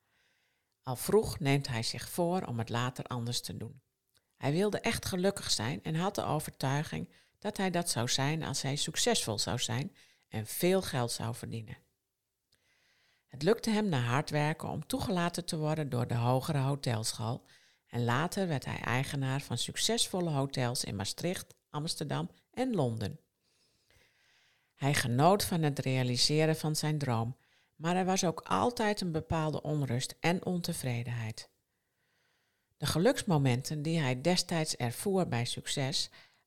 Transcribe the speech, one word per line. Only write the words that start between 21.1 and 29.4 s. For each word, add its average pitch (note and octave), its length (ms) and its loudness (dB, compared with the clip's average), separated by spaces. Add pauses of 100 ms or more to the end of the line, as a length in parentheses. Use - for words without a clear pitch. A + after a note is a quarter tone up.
Amsterdam D3+ 600 -4 (220)
en B3 240 0
Londen. B2+ 440 0 (1600)
Hij C#3 180 2
genoot D3 500 4
van E3 180 0
het C#3+ 180 2
realiseren C3 760 2
van D#3 200 -2
zijn D3+ 220 0
droom, B2 400 0 (380)
maar E3 200 0
er F#3 100 2
was F#3 180 2
ook E3 180 0
altijd G#3 600 0
een F3+ 100 -2
bepaalde D#3 500 0